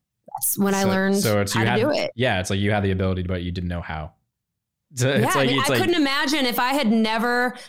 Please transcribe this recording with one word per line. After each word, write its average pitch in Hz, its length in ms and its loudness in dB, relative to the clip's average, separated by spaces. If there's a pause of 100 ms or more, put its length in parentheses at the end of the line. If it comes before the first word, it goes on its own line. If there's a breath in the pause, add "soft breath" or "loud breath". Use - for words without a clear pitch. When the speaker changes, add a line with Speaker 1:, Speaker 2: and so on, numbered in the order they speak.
(360)
Speaker 1:
That's - 220 -4
when 196 160 2
I 196 100 2
Speaker 2:
So, 190 60 2
Speaker 1:
learned 196 280 2
Speaker 2:
so 104 240 2
it's, 101 120 -2
Speaker 1:
how - 80 0
Speaker 2:
you 110 40 2
Speaker 1:
to 117 60 2
Speaker 2:
had, - 80 2
Speaker 1:
do 302 120 2
it. - 240 -2
Speaker 2:
yeah, 117 240 2
it's 110 100 -4
like 98 100 0
you 101 120 2
had 104 120 0
the 98 80 2
ability, 92 320 0
but 90 200 -4
you 90 80 -4
didn't 87 180 -6
know 85 120 -6
how. 80 300 -10 (840)
So 123 160 0
it's 139 120 2
Speaker 1:
Yeah, - 60 2
Speaker 2:
like, - 100 0
Speaker 1:
I 135 80 2
mean, 135 140 0
Speaker 2:
it's - 100 0
Speaker 1:
I - 40 2
Speaker 2:
like - 80 2
Speaker 1:
couldn't 349 140 2
imagine 285 500 0
if 240 140 0
I 254 140 0
had 269 180 2
never 240 640 0 (140 loud breath)